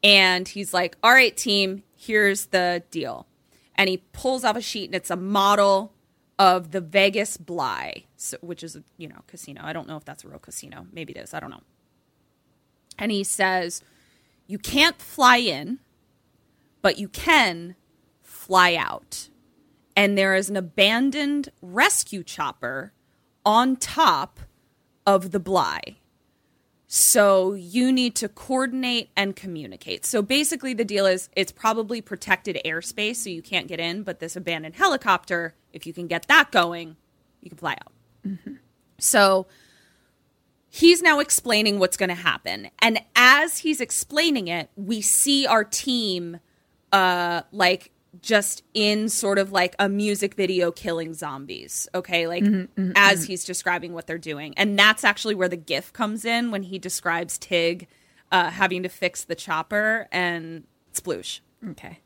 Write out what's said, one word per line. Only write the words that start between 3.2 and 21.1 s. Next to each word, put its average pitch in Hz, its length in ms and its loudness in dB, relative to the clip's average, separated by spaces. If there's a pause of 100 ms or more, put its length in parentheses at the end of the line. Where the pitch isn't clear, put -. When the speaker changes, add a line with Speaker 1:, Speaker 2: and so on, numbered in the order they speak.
Speaker 1:
And 196 140 2
he 185 100 -2 (140)
pulls 254 320 -4
off 214 120 2
a 240 40 -6
sheet, 208 260 -8
and - 80 -12
it's 180 160 -6
a 175 60 -4
model 196 760 2 (460)
of 180 320 4
the 190 100 -4
Vegas 196 560 0
Bly, 127 680 -8 (120)
so, - 240 -12
which 170 220 -14
is 165 140 -16
a, 151 80 -20 (120)
you 160 120 -18
know, - 180 -20
casino. - 380 -20
I 156 80 -10
don't 165 160 -10
know 156 80 -12
if 147 80 -16
that's 147 180 -18
a - 60 -20
real 143 100 -20
casino. - 540 -18
Maybe 165 200 -14
it - 60 -16
is. - 160 -18
I 156 60 -8
don't - 100 -16
know. - 120 -20 (1300)
And 214 140 -6
he 196 140 -4
says, 185 580 -2 (640)
"You 202 120 -12
can't 311 440 0
fly 247 360 4
in, 190 420 -4 (1040)
but 190 160 0
you 202 100 -8
can 185 680 0 (480)
fly 180 540 2
out. - 520 -8 (680)
And 202 200 4
there 190 200 2
is 190 120 0
an 202 80 -4
abandoned 269 920 0 (120)